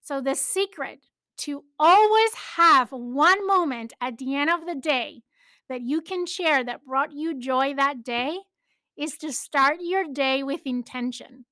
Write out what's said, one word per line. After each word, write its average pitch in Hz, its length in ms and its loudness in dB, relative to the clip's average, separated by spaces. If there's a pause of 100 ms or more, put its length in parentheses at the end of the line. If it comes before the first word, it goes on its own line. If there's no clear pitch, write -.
So 277 200 -6
the 269 140 -2
secret - 720 -4 (320)
to 285 260 -8 (140)
always 427 560 6 (220)
have 302 360 6
one 285 540 2
moment 294 540 0
at 247 180 -6
the 269 160 -4
end 285 160 0
of 339 160 -2
the 349 80 -4
day 254 480 -4 (460)
that 254 140 -8
you 277 180 -2
can 359 260 -6
share 311 380 0
that 247 200 -10
brought 269 280 -2
you 302 220 -4
joy 262 400 0
that 269 280 -2
day 254 360 -4 (580)
is 294 220 -6
to 302 140 -6
start 285 480 0
your 359 240 0
day 269 380 0
with 277 220 -4
intention. 247 880 -8